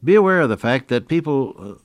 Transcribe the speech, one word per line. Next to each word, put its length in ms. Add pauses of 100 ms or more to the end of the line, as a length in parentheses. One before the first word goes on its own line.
Be 120
aware 240
of 80
the 80
fact 320
that 180
people, 500
uh, 180 (100)